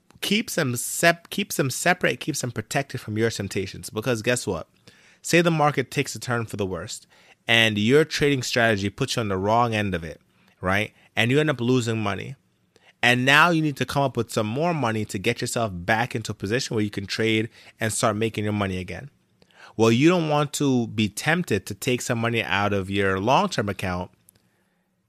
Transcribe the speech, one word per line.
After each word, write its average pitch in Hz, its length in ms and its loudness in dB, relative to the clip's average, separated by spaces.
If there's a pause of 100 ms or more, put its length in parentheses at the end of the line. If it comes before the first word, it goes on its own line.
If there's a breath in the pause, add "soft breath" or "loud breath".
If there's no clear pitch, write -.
(200)
keeps 214 340 -2
them 131 220 0
sep-, - 540 0
keeps - 260 -6
them 139 140 0
separate, 170 500 -2
keeps 151 200 -6
them 127 100 -4
protected - 500 -6
from 107 180 -6
your 113 120 2
temptations. 95 600 -6
Because 110 320 -2
guess 123 240 -2
what? 87 220 -4 (520 soft breath)
Say - 200 2
the 170 120 2
market 147 400 0
takes - 240 -2
a - 20 -10
turn 117 280 -4
for 110 100 -12
the 101 100 0
worst 92 400 -8 (400 soft breath)
and 113 320 4
your 127 260 6
trading 143 380 0
strategy 113 480 2
puts - 240 -4
you 123 60 -2
on 110 80 -2
the 98 80 0
wrong 113 360 2
end 104 220 0
of 82 80 -4
it, 80 180 -14 (400 soft breath)
right? 98 320 -2 (220 soft breath)
And 113 160 2
you 139 80 4
end 151 120 2
up 123 100 -2
losing 117 420 0
money. 101 320 -6 (680 soft breath)
And 123 240 4
now 151 260 6
you 160 120 2
need 151 140 0
to 127 100 -2
come 139 160 0
up 135 140 0
with 117 160 -4
some 107 160 0
more 156 260 -2
money 110 300 -2
to 104 140 -8
get 110 220 -2
yourself 117 320 -2
back 110 440 -2
into 117 160 -6
a 117 40 -6
position 117 380 -4
where 107 100 2
you 101 60 -4
can 98 160 -8
trade 110 440 0 (280 loud breath)
and 110 140 -2
start 110 240 0
making 110 260 -2
your 104 100 -2
money 98 260 -2
again. 90 320 -10 (640 loud breath)
Well, 113 140 6
you 123 180 6
don't 170 200 2
want 147 260 0
to 131 340 2
be 110 200 0
tempted 151 580 -2
to 104 80 -8
take 123 280 -2
some 120 160 -2
money 117 240 0
out 98 300 0
of 98 180 -2
your 98 280 0
long-term 131 500 0
account, 90 420 -4 (1000)